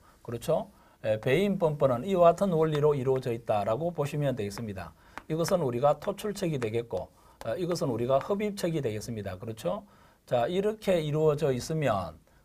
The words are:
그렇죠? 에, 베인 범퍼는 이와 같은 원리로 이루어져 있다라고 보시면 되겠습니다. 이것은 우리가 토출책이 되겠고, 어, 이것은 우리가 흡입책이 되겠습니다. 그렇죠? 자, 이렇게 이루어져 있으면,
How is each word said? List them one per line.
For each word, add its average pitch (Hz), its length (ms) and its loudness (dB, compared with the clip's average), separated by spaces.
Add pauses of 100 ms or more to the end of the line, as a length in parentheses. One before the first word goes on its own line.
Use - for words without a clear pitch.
(220)
그렇죠? 151 480 -4 (340)
에, 110 160 0
베인 190 380 2
범퍼는 151 460 2
이와 175 260 6
같은 180 220 2
원리로 151 420 4
이루어져 131 380 0
있다라고 117 600 -2
보시면 143 440 -2
되겠습니다. 101 560 -8 (360)
이것은 165 320 0
우리가 139 400 2
토출책이 190 580 -4
되겠고, 117 500 -4 (380)
어, 113 100 -2
이것은 170 320 -2
우리가 123 300 2
흡입책이 196 640 -2
되겠습니다. 107 580 -6
그렇죠? 170 460 -6 (420)
자, 120 200 0
이렇게 196 540 0
이루어져 151 520 2
있으면, 120 640 -2 (260)